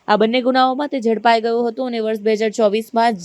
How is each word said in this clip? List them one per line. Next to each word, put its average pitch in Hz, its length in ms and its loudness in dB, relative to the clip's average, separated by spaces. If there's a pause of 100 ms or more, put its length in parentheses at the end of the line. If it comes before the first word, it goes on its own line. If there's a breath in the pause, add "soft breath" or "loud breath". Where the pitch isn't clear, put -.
આ 208 140 4
બંને 233 260 0
ગુનાઓમાં 262 480 0
તે 226 100 -4
ઝડપાઈ 226 400 2
ગયો 233 220 0
હતો 247 240 -6
અને 233 80 -4
વર્ષ 214 260 -4
બે 220 140 2
હજાર 220 180 -2
ચોવીસમાં 220 680 0